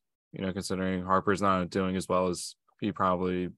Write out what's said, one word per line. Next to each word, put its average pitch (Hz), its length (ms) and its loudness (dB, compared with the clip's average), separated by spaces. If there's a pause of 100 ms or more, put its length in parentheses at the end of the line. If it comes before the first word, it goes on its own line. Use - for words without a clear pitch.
(340)
you - 120 -8
know, 92 80 -2
considering 92 520 -2
Harper's 95 360 2
not 92 280 2
doing 92 280 0
as 90 120 -4
well 90 200 2
as - 260 -6 (260)
he 107 100 -2
probably 90 680 0